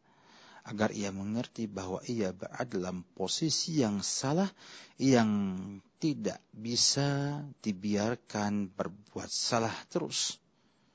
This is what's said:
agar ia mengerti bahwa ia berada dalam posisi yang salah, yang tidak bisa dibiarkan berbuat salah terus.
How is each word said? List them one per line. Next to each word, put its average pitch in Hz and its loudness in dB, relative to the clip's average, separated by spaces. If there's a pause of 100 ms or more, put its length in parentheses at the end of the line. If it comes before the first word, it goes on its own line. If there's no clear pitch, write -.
(680)
agar 107 0
ia 101 -2
mengerti 107 -4
bahwa 95 -6
ia 104 0
berada 120 -6
dalam 92 -2 (140)
posisi 151 0
yang 101 2
salah, 170 0 (480)
yang 107 6 (480)
tidak 117 -2
bisa 139 0 (240)
dibiarkan 104 0
berbuat 95 -8
salah 113 0 (160)
terus. - -2 (600)